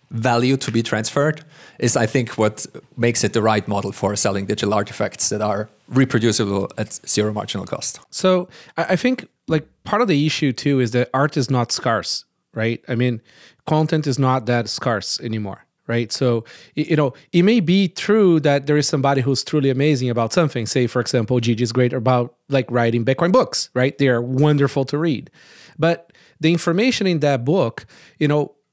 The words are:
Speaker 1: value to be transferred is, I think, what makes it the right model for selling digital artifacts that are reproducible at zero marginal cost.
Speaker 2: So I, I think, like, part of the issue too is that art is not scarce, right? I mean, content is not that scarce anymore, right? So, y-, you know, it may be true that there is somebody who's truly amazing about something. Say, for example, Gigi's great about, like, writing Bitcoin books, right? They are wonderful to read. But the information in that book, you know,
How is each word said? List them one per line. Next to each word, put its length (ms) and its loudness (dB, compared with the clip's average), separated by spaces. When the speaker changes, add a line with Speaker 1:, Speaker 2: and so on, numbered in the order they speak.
Speaker 1:
value 460 2
to 140 -6
be 120 0
transferred 640 -2
is, 160 2
I 100 4
think, 320 -2
what 280 0
makes 280 0
it 80 -2
the 100 2
right 240 2
model 240 -4
for 240 -4
selling 320 -2
digital 260 -2
artifacts 580 -4
that 100 -4
are 280 -4
reproducible 880 0
at 160 -8
zero 260 0
marginal 340 -8
cost. 340 -10
Speaker 2:
So 380 0
I, 140 -4
I 60 2
think, 300 -2
like, 180 -2
part 180 0
of 60 2
the 180 2
issue 260 0
too 280 0
is 120 0
that 200 0
art 240 0
is 140 0
not 220 0
scarce, 520 -4
right? 340 -4
I 60 -4
mean, 260 0
content 400 2
is 120 0
not 280 0
that 220 0
scarce 520 -4
anymore, 460 -8
right? 240 -2
So, 320 0
y-, 140 -2
you 60 2
know, 160 2
it 100 4
may 180 4
be 280 2
true 520 2
that 260 2
there 100 2
is 120 2
somebody 320 2
who's 240 0
truly 240 0
amazing 420 2
about 220 0
something. 320 0
Say, 220 0
for 140 -2
example, 400 0
Gigi's 320 0
great 200 2
about, 440 0
like, 220 0
writing 340 0
Bitcoin 280 0
books, 420 0
right? 240 0
They 100 4
are 140 2
wonderful 640 2
to 100 -6
read. 320 -4
But 360 0
the 120 4
information 560 0
in 120 0
that 240 0
book, 400 0
you 100 2
know, 260 0